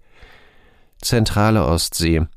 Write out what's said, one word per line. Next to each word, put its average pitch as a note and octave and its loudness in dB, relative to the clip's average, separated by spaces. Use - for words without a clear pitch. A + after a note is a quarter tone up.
zentrale G#2+ 0
Ostsee, E2 0